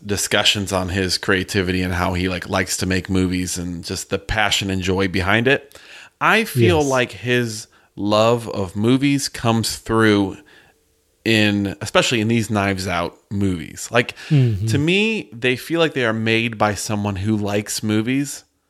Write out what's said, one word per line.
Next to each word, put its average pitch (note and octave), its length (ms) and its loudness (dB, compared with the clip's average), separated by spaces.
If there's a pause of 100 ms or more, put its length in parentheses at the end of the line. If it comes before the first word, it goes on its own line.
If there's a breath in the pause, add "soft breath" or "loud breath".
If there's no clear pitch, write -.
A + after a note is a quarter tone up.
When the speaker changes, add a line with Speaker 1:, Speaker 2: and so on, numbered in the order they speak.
Speaker 1:
discussions G2+ 680 0
on F#2 180 -2
his F#2 260 0
creativity F#2 640 0
and F2+ 140 -2
how F2 180 0
he, F2+ 160 0
like, F2+ 220 -6
likes F#2+ 280 -2
to G2+ 80 -4
make F#2 220 -2
movies F2+ 480 0
and F2 260 -8
just - 280 -10
the - 80 -2
passion G#2 520 -2
and F#2+ 120 -2
joy F#2+ 260 0
behind G2 400 2
it. - 300 -2 (420 loud breath)
I F#3+ 240 2
feel C3 360 4
Speaker 2:
Yes. D3 60 2
Speaker 1:
like B2+ 260 2
his A#2+ 560 -2 (280 soft breath)
love A2 540 2
of G2 260 -6
movies C3+ 520 2
comes A2+ 480 0
through G#2+ 600 2 (880 soft breath)
in, G#2 560 2
especially C3 400 0
in G#2+ 80 0
these A#2 220 0
Knives G2 360 -2
Out F2 300 -4 (140)
movies. F#2 600 -4
Like, B2 240 0 (140 loud breath)
Speaker 2:
Mm-hmm. A#2 380 2
Speaker 1:
to A2+ 120 0
me, G3 540 0
they B2 240 0
feel D#3+ 240 -4
like D#3+ 140 2
they B2+ 100 0
are A2+ 80 2
made A2+ 460 0
by G#2+ 160 2
someone G#2 420 -2
who G#2 200 0
likes G#2 460 -2
movies, A2+ 640 -2 (260)